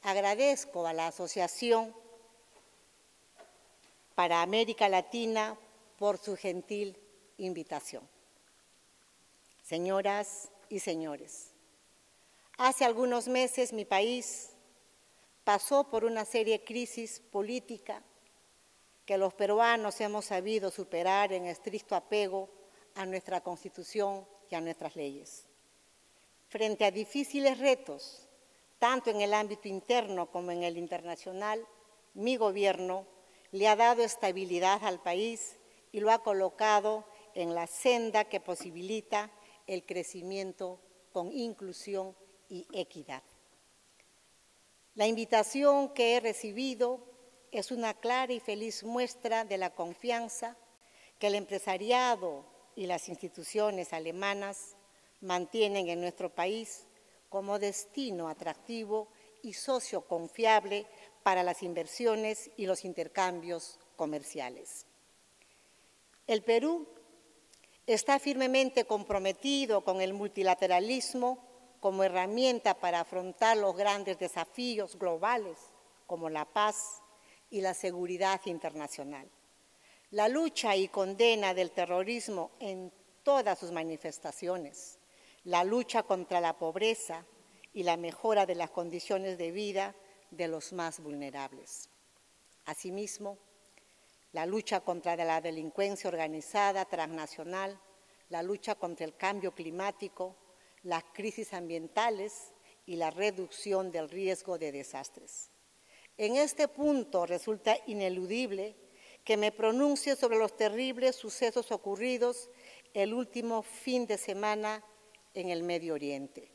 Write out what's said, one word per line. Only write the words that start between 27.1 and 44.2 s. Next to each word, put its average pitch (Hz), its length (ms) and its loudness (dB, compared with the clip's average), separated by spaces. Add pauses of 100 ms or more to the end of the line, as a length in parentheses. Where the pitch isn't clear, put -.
retos, 254 680 0 (520)
tanto 254 320 2
en 208 100 2
el 208 140 2
ámbito 208 320 -2
interno 196 640 0
como 180 180 -6
en 175 140 -2
el 170 160 -2
internacional, 185 840 -6 (520)
mi 240 220 0
gobierno 190 680 2 (460)
le 196 160 4
ha 214 80 8
dado 233 280 6
estabilidad 190 800 0
al 185 160 -2
país 214 580 -4 (340)
y 214 80 -4
lo 214 120 6
ha 226 120 6
colocado 214 840 2 (300)
en 170 180 -2
la 170 140 -2
senda 226 580 4
que 202 140 -4
posibilita 190 880 -4 (380)
el 185 180 -4
crecimiento 185 920 -8 (340)
con 180 180 -4
inclusión 196 840 -6 (340)
y - 240 -12
equidad. 147 480 -8 (1700)